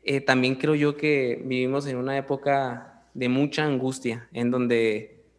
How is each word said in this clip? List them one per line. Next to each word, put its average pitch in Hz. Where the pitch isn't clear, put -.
eh, 139
también 127
creo 147
yo 147
que 139
vivimos 131
en 127
una 135
época 135
de 123
mucha 147
angustia, 131
en 120
donde 117